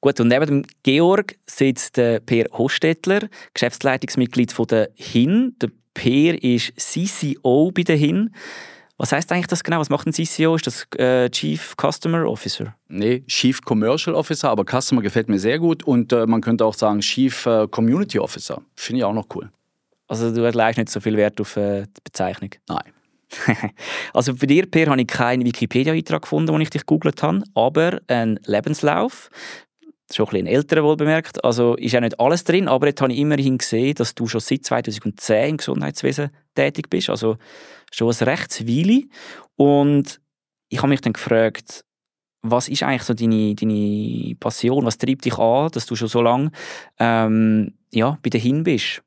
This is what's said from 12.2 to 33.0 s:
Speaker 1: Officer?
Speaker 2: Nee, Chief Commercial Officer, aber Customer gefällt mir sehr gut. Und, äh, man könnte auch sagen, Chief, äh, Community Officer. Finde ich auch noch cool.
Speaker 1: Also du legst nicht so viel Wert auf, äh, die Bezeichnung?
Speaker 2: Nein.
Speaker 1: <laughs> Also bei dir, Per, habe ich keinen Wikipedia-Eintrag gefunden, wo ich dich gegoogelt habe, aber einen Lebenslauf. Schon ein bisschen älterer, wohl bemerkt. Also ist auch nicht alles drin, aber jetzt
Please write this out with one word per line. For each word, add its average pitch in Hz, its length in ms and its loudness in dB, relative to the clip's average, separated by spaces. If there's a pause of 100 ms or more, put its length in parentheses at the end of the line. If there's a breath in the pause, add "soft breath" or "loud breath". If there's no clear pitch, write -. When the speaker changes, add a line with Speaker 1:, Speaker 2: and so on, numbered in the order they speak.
Speaker 1:
Officer? 110 500 -6 (120)
Speaker 2:
Nee, 110 380 -2
Chief - 360 0
Commercial 127 520 0
Officer, 151 360 -2
aber 104 140 0
Customer 127 380 0
gefällt 110 260 0
mir 101 100 2
sehr 113 200 0
gut. 165 240 0
Und, 120 300 2
äh, 117 140 2
man 113 160 2
könnte 120 240 2
auch 107 80 0
sagen, 104 260 0
Chief, 127 460 0
äh, 110 200 2
Community 117 520 0
Officer. - 440 -6 (120)
Finde - 240 -6
ich 120 60 0
auch 101 100 -2
noch 110 200 -4
cool. 95 160 -12 (580)
Speaker 1:
Also 113 240 -2
du 117 160 2
legst 113 300 2
nicht 110 120 -2
so 101 100 -6
viel 107 160 0
Wert 104 240 2
auf, - 160 -6
äh, 101 260 -2
die - 220 -16
Bezeichnung? 95 460 -6 (180)
Speaker 2:
Nein. - 240 -8 (380)
Speaker 1:
<laughs> - 420 -2 (400 loud breath)
Also 127 220 0
bei 135 120 -2
dir, 165 200 4
Per, 165 220 2
habe 131 120 4
ich 120 60 2
keinen 123 380 0
Wikipedia-Eintrag 151 800 0
gefunden, 156 320 0
wo 156 40 2
ich 156 120 0
dich 147 120 -6
gegoogelt 156 400 0
habe, 180 200 0 (120)
aber 160 520 2
einen 113 400 0
Lebenslauf. 151 840 -2 (840 loud breath)
Schon 107 120 2
ein - 40 -12
bisschen 95 160 -2
älterer, 147 380 0
wohl 151 120 2
bemerkt. 156 480 -2
Also 120 300 2
ist 120 220 -4
auch 120 40 4
nicht 117 200 -2
alles 156 240 2
drin, 180 240 2
aber 131 180 2
jetzt 143 160 0